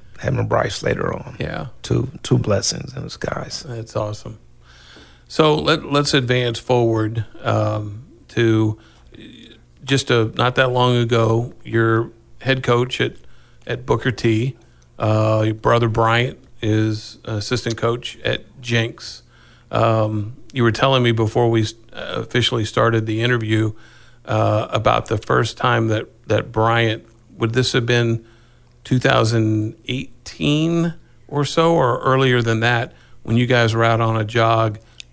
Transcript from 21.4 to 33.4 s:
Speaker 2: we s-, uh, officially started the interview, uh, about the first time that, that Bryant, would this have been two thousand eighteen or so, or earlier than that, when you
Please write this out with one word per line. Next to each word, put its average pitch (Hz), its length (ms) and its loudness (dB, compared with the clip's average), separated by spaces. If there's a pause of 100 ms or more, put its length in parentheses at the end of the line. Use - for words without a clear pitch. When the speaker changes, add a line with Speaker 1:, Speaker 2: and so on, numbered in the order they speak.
Speaker 2:
we 113 140 2
s-, - 100 -4 (180)
uh, 85 260 -10
officially 117 480 0
started 113 400 2
the 110 160 -2
interview, 110 520 0 (520)
uh, 107 440 0
about 113 380 2
the 110 100 -2
first 127 400 0
time 117 320 2
that, 110 160 -2 (220)
that 107 240 0
Bryant, 113 540 0 (320)
would 113 160 -2
this 127 200 0
have 120 120 0
been 117 380 0 (600)
two 127 160 0
thousand 110 760 2 (120)
eighteen 160 1080 -2 (340)
or 143 160 -2
so, 165 300 2
or 131 280 2
earlier 131 400 4
than 113 200 0
that, 120 320 0 (300)
when 113 140 -2
you 123 100 2